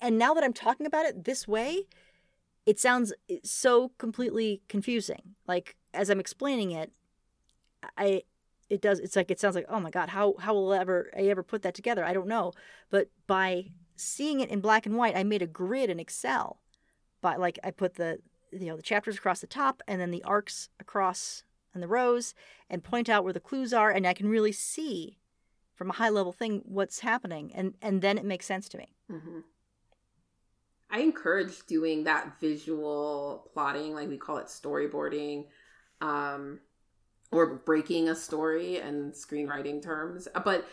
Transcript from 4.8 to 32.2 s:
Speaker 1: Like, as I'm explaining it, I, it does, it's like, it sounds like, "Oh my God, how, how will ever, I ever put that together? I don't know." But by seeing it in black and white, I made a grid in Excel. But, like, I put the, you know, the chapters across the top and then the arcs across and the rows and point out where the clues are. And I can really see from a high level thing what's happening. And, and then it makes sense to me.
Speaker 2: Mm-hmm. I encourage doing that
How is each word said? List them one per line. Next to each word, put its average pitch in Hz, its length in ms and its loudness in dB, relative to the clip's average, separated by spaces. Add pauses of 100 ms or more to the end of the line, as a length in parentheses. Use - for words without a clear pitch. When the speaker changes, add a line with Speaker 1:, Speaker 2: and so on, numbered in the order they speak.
Speaker 1:
Like, 180 300 -4 (160)
as 190 160 0
I'm 196 100 4
explaining 226 520 -2
it, 160 200 -8 (1080)
I, 196 260 4 (460)
it 202 120 0
does, 202 180 6
it's - 160 -8
like, 185 160 2
it - 80 0
sounds 190 160 2
like, 175 140 -2
"Oh 214 100 0
my 170 100 -4
God, 190 200 -2
how, 202 300 2
how 202 140 0
will 196 200 2
ever, 185 420 2
I 196 120 0
ever 190 160 2
put 208 180 -6
that 180 140 -2
together? 214 280 -2
I 175 100 0
don't 185 140 0
know." 214 240 -2 (380)
But 196 200 2 (160)
by 190 420 2 (280)
seeing 285 460 -2
it - 80 -2
in 208 100 -2
black 214 260 4
and 220 120 0
white, 226 180 2
I 190 80 2
made 208 180 2
a 175 60 0
grid 202 420 -2
in 170 100 -2
Excel. - 600 -4 (600)
But, 175 180 2
like, 175 240 0
I 185 80 -6
put 180 240 -2
the, 165 240 -4 (320)
you 190 140 -10
know, 160 100 -6
the 160 60 -12
chapters 208 340 -2
across 190 240 0
the - 80 -12
top 269 400 0
and 190 140 -4
then 175 100 -2
the 175 120 -6
arcs - 440 0 (100)
across - 640 -2 (300)
and 180 80 -8
the 170 60 -6
rows 240 460 2 (360)
and 180 140 -6
point 240 240 -2
out 208 160 6
where 185 80 -2
the 180 80 -4
clues 254 340 -4
are. 214 180 6
And 190 140 2
I 180 80 4
can 196 140 -2
really 214 240 4
see 208 640 -6 (560)
from 185 160 -8
a 185 40 -4
high 226 160 2
level 190 240 2
thing 220 320 -4
what's 196 340 -4
happening. 202 560 -4
And, 190 260 -4
and 196 200 0
then 196 160 2
it 185 80 -6
makes 190 200 -4
sense 190 240 -6
to - 80 -12
me. - 160 -18 (160)
Speaker 2:
Mm-hmm. 165 300 -12 (1500)
I 214 100 -2
encourage 190 680 0
doing 160 380 0
that 151 380 0